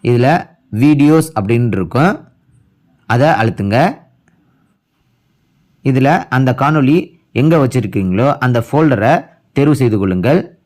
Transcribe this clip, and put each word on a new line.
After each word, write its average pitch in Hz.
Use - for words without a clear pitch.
இதுல 120
வீடியோஸ் 151
அப்படின்னு 110
இருக்கும், 127
அதை 139
அழுத்துங்க. 104
இதுல 131
அந்த 127
காணொளி 147
எங்க 160
வச்சிருக்கீங்களோ 104
அந்த 123
ஃபோல்டரை 139
தேர்வு 143
செய்து 113
கொள்ளுங்கள். 98